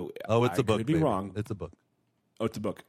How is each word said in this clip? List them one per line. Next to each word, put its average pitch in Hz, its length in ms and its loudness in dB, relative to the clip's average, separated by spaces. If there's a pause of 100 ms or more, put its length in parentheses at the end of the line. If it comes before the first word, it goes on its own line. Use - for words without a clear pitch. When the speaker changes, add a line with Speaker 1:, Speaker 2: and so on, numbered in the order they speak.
(300)
Speaker 1:
Oh, 117 140 6
it's - 160 2
Speaker 2:
I - 20 4
Speaker 1:
a - 20 4
book, 107 140 2
Speaker 2:
could 110 80 -2
be 151 80 2
Speaker 1:
baby. 160 100 4
Speaker 2:
wrong. 98 320 0
Speaker 1:
It's 104 140 -6
a 107 60 -4
book. 85 160 -12 (680)
Speaker 2:
Oh, 113 60 -2
it's 113 120 -2
a 104 40 -8
book. 104 280 -4